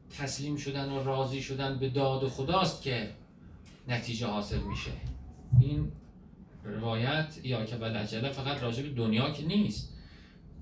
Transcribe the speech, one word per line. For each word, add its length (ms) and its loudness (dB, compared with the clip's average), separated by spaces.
تسلیم 380 -2
شدن 340 -4
و 140 -2
راضی 380 0
شدن 380 -2
به 100 2
داد 380 4
خداست 540 2
که 300 -2
نتیجه 400 -2
حاصل 320 0
می‌شه. 320 -4
این 320 6
روایت 800 0
یا 220 0
که 100 -6
بالعجله 540 -2
فقط 340 -4
راجع 200 0
به 60 -4
دنیا 420 4
که 140 -4
نیست، 480 2